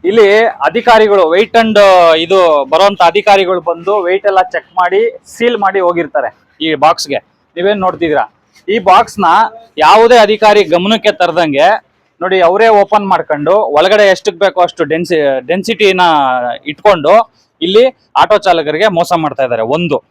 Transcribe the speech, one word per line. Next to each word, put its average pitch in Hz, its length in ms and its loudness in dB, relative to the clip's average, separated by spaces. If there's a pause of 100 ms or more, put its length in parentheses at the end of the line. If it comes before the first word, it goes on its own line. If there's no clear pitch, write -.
ಇಲ್ಲಿ 214 360 2
ಅಧಿಕಾರಿಗಳು 214 760 0 (120)
weight 214 260 -2
and 220 160 0 (400)
ಇದು 165 480 0
ಬರುವಂತ 185 400 0
ಅಧಿಕಾರಿಗಳು 190 560 0
ಬಂದು 170 320 -6 (140)
weight 196 200 -2
ಎಲ್ಲ 190 140 0
ಚೆಕ್ 180 260 -6 (120)
ಮಾಡಿ 185 220 0 (240)
ಸೀಲ್ 233 320 -4
ಮಾಡಿ 196 220 -2
ಹೋಗಿರ್ತಾರೆ 165 500 -4 (320)
ಈ 156 220 -4
ಬಾಕ್ಸ್ಗೆ. 143 360 -2 (360)
ನೀವೇನ್ 196 300 -2
ನೋಡ್ತಿದ್ದೀರಾ, 151 400 -2 (440)
ಈ 220 100 -2
ಬಾಕ್ಸ್ 196 400 0
ನ 185 60 -2 (520)
ಯಾವುದೇ 220 400 4
ಅಧಿಕಾರಿ 208 460 2
ಗಮನಕ್ಕೆ 196 480 -2
ತರದಂಗೆ 165 580 0 (520)
ನೋಡಿ, 185 200 -2
ಅವರೇ 190 260 2
ಓಪನ್ 202 400 0
ಮಾಡ್ಕೊಂಡು 156 480 -2 (220)
ಒಳಗಡೆ 196 260 2
ಎಷ್ಟಕ್ 190 320 0
ಬೇಕೋ 180 260 -2
ಅಷ್ಟು 175 220 -2
ಡೆನ್ಸಿ-, 147 640 -4
ಡೆನ್ಸಿಟಿನ 190 540 -2 (640)
ಇಟ್ಕೊಂಡು 156 480 -2 (480)
ಇಲ್ಲಿ 196 220 2 (320)
ಆಟೋ 180 220 2
ಚಾಲಕರಿಗೆ 165 500 -2
ಮೋಸ 170 240 -2 (120)
ಮಾಡ್ತಾ 143 200 -4
ಇದ್ದಾರೆ 117 180 -4
ಒಂದು. 143 500 -4